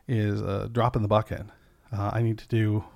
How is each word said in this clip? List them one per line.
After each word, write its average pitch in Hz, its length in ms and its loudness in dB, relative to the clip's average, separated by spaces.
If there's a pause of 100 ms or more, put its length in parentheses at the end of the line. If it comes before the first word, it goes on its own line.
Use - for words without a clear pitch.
is 107 340 0
a 101 300 -4
drop 117 260 2
in 110 60 2
the 104 60 0
bucket. 107 380 0 (440)
Uh, 101 220 -2
I 113 100 0
need 113 160 0
to - 100 -20
do 107 360 2 (120)